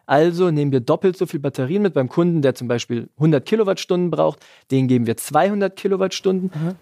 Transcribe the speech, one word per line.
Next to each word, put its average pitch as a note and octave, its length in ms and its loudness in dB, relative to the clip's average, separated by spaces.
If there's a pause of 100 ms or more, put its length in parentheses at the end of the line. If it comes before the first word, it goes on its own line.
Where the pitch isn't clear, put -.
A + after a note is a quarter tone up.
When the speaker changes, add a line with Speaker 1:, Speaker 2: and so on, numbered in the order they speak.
Speaker 1:
Also E3+ 440 2
nehmen D3 220 0
wir C3+ 80 2
doppelt E3 360 0
so F3 100 -2
viel D#3+ 120 -6
Batterien C#3+ 440 -4
mit F#3+ 120 0
beim C3 140 0
Kunden, E3+ 340 0
der B2+ 140 2
zum B2+ 100 -10
Beispiel A#2+ 500 -4
hundert D3+ 300 2
Kilowattstunden F#3 640 0
braucht, D#3 300 0 (320)
denen C3 160 2
geben B2 180 2
wir A2 100 -2
zweihundert F#3+ 600 0
Kilowattstunden, F#3+ 760 -2
Speaker 2:
Mhm. E3 300 -4